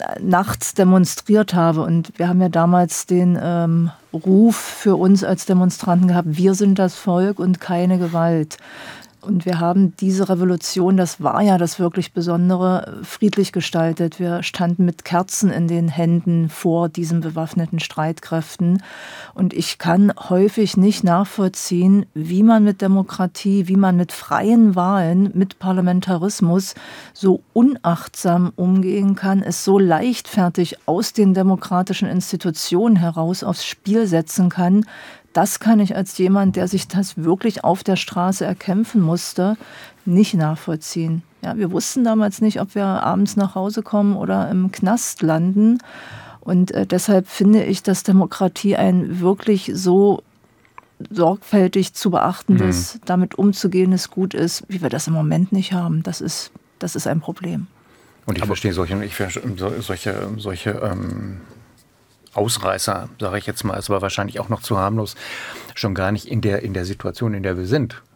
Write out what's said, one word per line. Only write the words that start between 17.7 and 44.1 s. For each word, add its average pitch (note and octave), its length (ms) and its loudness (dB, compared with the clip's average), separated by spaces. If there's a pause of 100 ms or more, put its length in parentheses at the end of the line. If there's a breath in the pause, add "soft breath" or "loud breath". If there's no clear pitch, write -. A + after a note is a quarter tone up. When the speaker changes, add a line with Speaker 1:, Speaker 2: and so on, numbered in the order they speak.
Speaker 1:
Streitkräften. E3 1000 -2 (500 loud breath)
Und F#3 200 -2
ich - 260 -6
kann F#3 340 4 (160)
häufig G3 480 2
nicht F#3+ 260 2
nachvollziehen, F#3+ 1080 2
wie E3+ 300 0
man A3 200 6
mit G#3 180 2
Demokratie, F#3+ 840 0
wie F#3+ 80 0
man F#3 220 4
mit F3 160 0
freien G#3+ 640 4
Wahlen, F3+ 580 2
mit F#3+ 260 -2
Parlamentarismus F#3 1120 0 (400 loud breath)
so F#3 280 2 (100)
unachtsam F3+ 1040 0
umgehen F#3+ 600 2
kann, F#3+ 280 0
es - 220 -6
so G3 120 4
leichtfertig F3+ 1080 0
aus F3+ 260 -2
den G3 220 4
demokratischen F#3 760 0
Institutionen F#3 880 0
heraus E3+ 480 0
aufs - 220 -4
Spiel G#3+ 420 -2
setzen E3+ 400 0
kann. F#3 380 2 (480 loud breath)
Das F3 260 0
kann A3 200 4
ich G3+ 160 0
als F#3+ 220 -6
jemand, F#3+ 380 2
der F3+ 120 -2
sich F3+ 200 -4
das F#3 280 -4
wirklich F3 480 -2
auf F#3 200 0
der F#3+ 120 0
Straße F3+ 480 -2
erkämpfen F#3+ 580 0
musste, F3+ 540 0 (480 loud breath)
nicht G3 300 2
nachvollziehen. D#3+ 880 -2 (220)
Ja, F3+ 120 -8
wir G3 160 -4
wussten A#3 320 -2
damals A3 380 0
nicht, G#3+ 180 0
ob F#3+ 140 -6
wir G3+ 120 -2
abends F#3+ 500 0
nach G3 180 0
Hause G#3 300 -4
kommen G3+ 320 0